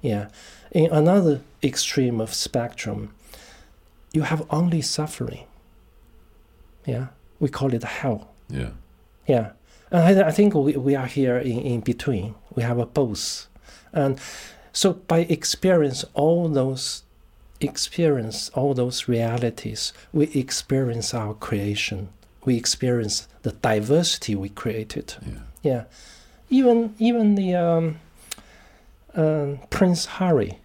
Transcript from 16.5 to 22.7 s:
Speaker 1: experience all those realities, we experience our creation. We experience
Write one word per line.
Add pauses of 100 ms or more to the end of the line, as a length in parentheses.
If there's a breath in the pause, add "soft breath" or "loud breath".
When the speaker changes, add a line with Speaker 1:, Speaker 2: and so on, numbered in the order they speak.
Speaker 1:
experience
all
those
realities, (220 loud breath)
we
experience
our
creation. (360)
We
experience (140)